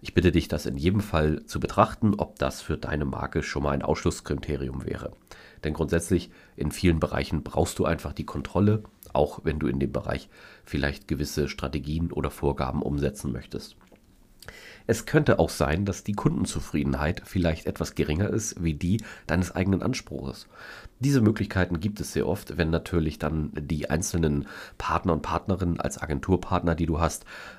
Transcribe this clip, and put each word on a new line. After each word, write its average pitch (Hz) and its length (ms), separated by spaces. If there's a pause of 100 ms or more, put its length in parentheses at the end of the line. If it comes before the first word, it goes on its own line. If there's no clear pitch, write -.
Ich - 140
bitte 87 160
dich, 80 160
das 76 180
in 67 120
jedem 92 240
Fall 78 440
zu - 140
betrachten, - 560
ob - 240
das 67 220
für 78 160
deine 73 280
Marke 69 380
schon - 180
mal 71 100
ein 71 120
Ausschlusskriterium 67 1040
wäre. - 260 (520)
Denn 76 100
grundsätzlich 82 580 (240)
in 78 160
vielen 82 280
Bereichen 73 440
brauchst - 340
du - 80
einfach 76 280
die - 120
Kontrolle, 101 560 (320)
auch - 300
wenn 76 160
du 76 80
in 65 120
dem 67 120
Bereich - 380 (340)
vielleicht 69 440
gewisse 73 400
Strategien 76 640
oder 69 200
Vorgaben 69 500
umsetzen 69 500
möchtest. - 440 (1120)
Es - 180
könnte 151 320
auch 80 140
sein, 80 340
dass 98 180
die 104 100
Kundenzufriedenheit 73 1120
vielleicht 82 440
etwas - 260
geringer 80 380
ist 104 320
wie 82 100
die 90 300 (240)
deines 87 280
eigenen 92 280
Anspruches. 67 640 (520)
Diese 135 220
Möglichkeiten 98 580
gibt 104 200
es - 140
sehr 53 140
oft, 85 300
wenn 80 140
natürlich 80 480
dann 78 340
die 73 380
einzelnen 80 560 (320)
Partner 85 340
und 76 80
Partnerinnen 87 580
als - 220
Agenturpartner, 85 720
die 80 140
du 80 120
hast, 82 260 (340)